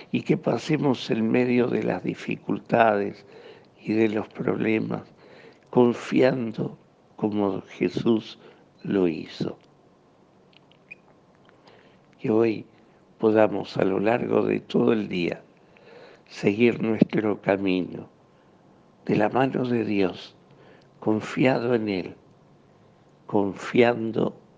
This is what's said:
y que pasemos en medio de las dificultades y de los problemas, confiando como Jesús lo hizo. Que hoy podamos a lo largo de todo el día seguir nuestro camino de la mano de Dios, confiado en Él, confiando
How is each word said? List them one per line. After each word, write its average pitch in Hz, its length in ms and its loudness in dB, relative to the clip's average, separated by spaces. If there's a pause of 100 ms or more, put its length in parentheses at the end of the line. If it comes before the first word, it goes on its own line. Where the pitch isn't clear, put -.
(120)
y 120 100 -2
que - 140 2
pasemos 143 720 -2
en 110 200 0
medio 123 380 2
de 117 140 -2
las 117 200 -2
dificultades 104 1200 0 (580)
y 104 100 -4
de 110 160 2
los 104 200 -4
problemas, 110 760 -2 (680)
confiando 127 1080 2 (380)
como 101 460 -2
Jesús - 760 -2 (440)
lo 95 260 0
hizo. - 500 -8 (2500)
Que 131 120 -4
hoy 113 340 2 (540)
podamos 107 580 2
a - 80 2
lo 95 160 0
largo 110 440 0
de 107 160 0
todo - 320 2
el 220 160 -2
día 90 340 -4 (840)
seguir 110 560 0
nuestro - 580 2
camino 95 680 -2 (960)
de 110 120 0
la 104 120 2
mano 127 360 0
de 120 200 -2
Dios, 98 500 -2 (680)
confiado 120 720 0
en 107 140 0
Él, 92 260 -4 (1120)
confiando 113 1080 0 (240)